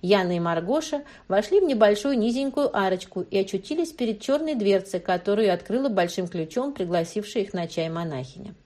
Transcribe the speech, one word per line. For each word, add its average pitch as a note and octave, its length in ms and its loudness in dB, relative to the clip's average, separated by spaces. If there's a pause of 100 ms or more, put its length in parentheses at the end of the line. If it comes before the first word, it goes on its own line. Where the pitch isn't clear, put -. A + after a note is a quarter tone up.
Яна F3+ 340 4
и E3+ 60 0
Маргоша G3 640 -2 (260)
вошли G#3 320 4
в - 20 4
небольшую A3+ 560 4
низенькую C4 560 0
арочку F#3 460 -2
и - 160 -2
очутились B3 560 -2
перед A3 260 -2
чёрной D4+ 360 0
дверцей, F#3+ 440 2
которую F#3 540 2
открыла B3 340 -2
большим F3+ 400 0
ключом F#3 460 -4
пригласившая F3+ 680 -2
их G3 100 -8
на E3+ 140 -4
чай E3 220 -4
монахиня. E3 640 -8 (120)